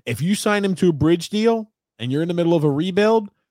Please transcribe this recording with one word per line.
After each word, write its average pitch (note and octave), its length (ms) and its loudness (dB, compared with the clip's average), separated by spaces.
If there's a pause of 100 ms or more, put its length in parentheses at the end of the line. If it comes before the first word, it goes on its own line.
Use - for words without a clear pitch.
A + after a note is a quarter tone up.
If A2+ 160 -4
you F#3+ 140 0
sign G#3 280 -2
him F#3+ 120 0
to F3+ 140 2
a E3 40 2
bridge E3 360 0
deal A3 400 0 (300)
and A#2+ 120 -6
you're D3 100 -2
in F3 80 -4
the F3 40 -2
middle E3+ 200 2
of D#3 100 2
a D3 80 2
rebuild, G3+ 580 0 (220)